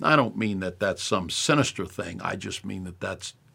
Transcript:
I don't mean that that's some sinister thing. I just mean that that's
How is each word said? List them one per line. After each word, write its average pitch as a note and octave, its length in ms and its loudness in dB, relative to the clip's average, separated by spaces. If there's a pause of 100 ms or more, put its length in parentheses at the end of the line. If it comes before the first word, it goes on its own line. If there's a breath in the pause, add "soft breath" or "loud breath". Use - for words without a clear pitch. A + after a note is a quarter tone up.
I D#3 140 6
don't A2+ 200 4
mean G#2 220 2
that F#2 220 -4
that's G2 220 2
some F#2 280 0
sinister - 560 2
thing. F2+ 360 -8
I F#2+ 120 -2
just G2 300 -8
mean G2 200 -6
that F2+ 140 -12
that's F#2+ 360 -6 (200)